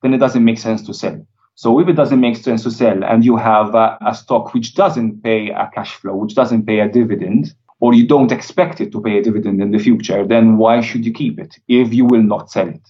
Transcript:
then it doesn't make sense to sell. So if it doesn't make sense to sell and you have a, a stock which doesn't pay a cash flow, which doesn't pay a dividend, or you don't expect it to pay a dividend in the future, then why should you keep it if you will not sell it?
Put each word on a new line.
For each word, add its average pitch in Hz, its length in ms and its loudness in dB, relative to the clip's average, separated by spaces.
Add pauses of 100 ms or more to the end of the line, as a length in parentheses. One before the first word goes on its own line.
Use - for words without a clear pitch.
then 131 100 0
it 131 60 0
doesn't 123 260 2
make 113 140 2
sense 107 240 -6
to 101 100 -14
sell. 90 320 -10 (300)
So 117 240 0
if 175 100 2
it 170 60 2
doesn't 135 260 2
make 120 160 0
sense 113 280 -4
to 123 80 -2
sell 101 320 0
and 113 200 2
you 120 120 4
have 107 400 0
a, 110 280 2
a 107 100 -2
stock - 400 -4
which 117 200 -4
doesn't 123 480 -2
pay 107 280 -2
a - 220 -8
cash 101 220 -10
flow, 95 220 -10
which 107 180 -6
doesn't 113 320 0
pay 107 140 0
a 104 80 0
dividend, 107 680 -2 (240)
or 120 160 2
you 117 140 4
don't 131 240 4
expect 180 480 -4
it 104 100 -6
to - 100 -10
pay 104 180 -2
a 101 40 0
dividend 104 400 -2
in 101 80 -2
the 104 80 0
future, 101 480 0
then 113 320 4
why 113 220 4
should 113 260 -6
you 113 60 -4
keep 120 260 -6
it - 160 -16 (140)
if 123 260 2
you 123 100 4
will 120 180 4
not 104 280 -2
sell 95 180 -4
it? 80 220 -14